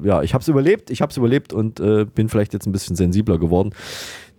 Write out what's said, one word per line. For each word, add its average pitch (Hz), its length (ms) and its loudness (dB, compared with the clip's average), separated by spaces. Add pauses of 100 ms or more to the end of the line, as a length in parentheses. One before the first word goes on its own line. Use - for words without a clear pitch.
ja, 87 200 2
ich - 100 -2
hab's 131 140 -2
überlebt, 156 420 2
ich 127 140 -4
hab's 143 120 -4
überlebt 123 380 0
und, 110 260 -4
äh, 107 260 2
bin 110 220 0
vielleicht 104 260 -2
jetzt 101 120 -6
ein 101 60 -2
bisschen 92 240 -4
sensibler 92 420 2
geworden. 87 320 0 (680)